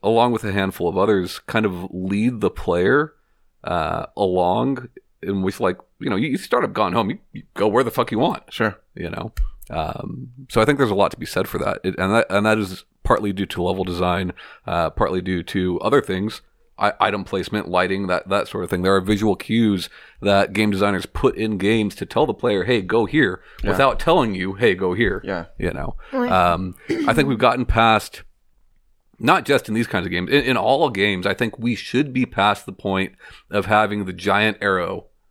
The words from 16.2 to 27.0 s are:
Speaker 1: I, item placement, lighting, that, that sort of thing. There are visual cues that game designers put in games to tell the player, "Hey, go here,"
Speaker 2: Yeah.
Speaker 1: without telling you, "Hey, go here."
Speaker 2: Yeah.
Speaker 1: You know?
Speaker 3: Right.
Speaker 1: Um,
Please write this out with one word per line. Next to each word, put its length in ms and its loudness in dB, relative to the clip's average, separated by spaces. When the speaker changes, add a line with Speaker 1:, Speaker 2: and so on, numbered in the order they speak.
Speaker 1:
I, 200 0
item 240 0
placement, 440 -4
lighting, 380 0
that, 240 -2
that 180 0
sort 160 -8
of 60 -8
thing. 140 -2
There 120 4
are 60 2
visual 340 2
cues 540 0
that 320 2
game 160 2
designers 380 0
put 280 0
in 220 -2
games 380 2
to 100 -10
tell 220 0
the 80 -2
player, 300 0
"Hey, 180 2
go 220 2
here," 360 2
Speaker 2:
Yeah. 80 0
Speaker 1:
without 280 2
telling 360 2
you, 180 -4
"Hey, 220 4
go 180 0
here." 320 0
Speaker 2:
Yeah. 200 -6
Speaker 1:
You 160 -4
know? 220 -6
Speaker 3:
Right. 180 -2
Speaker 1:
Um, 440 2